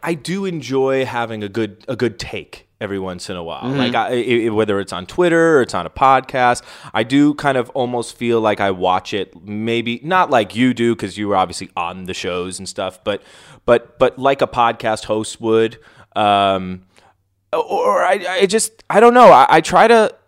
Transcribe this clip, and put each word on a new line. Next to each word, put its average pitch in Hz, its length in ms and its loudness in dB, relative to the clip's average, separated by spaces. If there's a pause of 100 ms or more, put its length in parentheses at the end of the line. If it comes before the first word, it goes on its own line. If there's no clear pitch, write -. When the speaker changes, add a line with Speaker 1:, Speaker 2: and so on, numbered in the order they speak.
Speaker 1:
I 170 120 -6
do 175 300 -8
enjoy 135 600 -2
having 113 380 -6
a 101 60 -8
good, 101 400 -6
a 127 80 -6
good 117 220 -2
take - 500 -14 (120)
every 98 180 -6
once 92 300 -10
in 95 80 -10
a 87 60 -10
while. 82 220 -12
Speaker 2:
Mm-hmm. 135 140 -4
Speaker 1:
Like, 120 160 -2
I, 117 520 -2
I, - 40 0
whether 104 280 0
it's 95 140 -8
on 90 140 -10
Twitter 165 520 2
or 123 40 4
it's - 120 -4
on 87 120 -4
a - 40 -10
podcast, 131 720 2 (320)
I 110 80 0
do 143 320 2
kind 139 240 -2
of 117 120 -6
almost 123 460 -6
feel 117 240 0
like 107 200 0
I 101 100 0
watch 92 420 -2
it, 90 300 -8
maybe 113 640 -6
not 175 260 0
like 113 240 0
you 123 200 2
do, 117 200 0
'cause 95 220 -8
you 104 120 -8
were 101 80 -2
obviously 90 400 -4
on 92 280 -8
the 90 100 -10
shows 90 440 -8
and 95 100 -14
stuff, - 360 -10
but, 101 180 -6 (420)
but, - 340 2
but 131 200 0
like 135 240 0
a - 40 2
podcast 117 600 -2
host 110 340 -6
would, 113 380 0 (360)
um, 98 680 0 (680)
or, 165 100 -2
or 180 420 -2
I, 185 200 0 (180)
I 202 40 4
just, 214 420 -4
I 185 120 2
don't 240 140 6
know. 240 160 10
I, 131 180 8
I 160 120 6
try 180 280 4
to, 226 260 4 (140)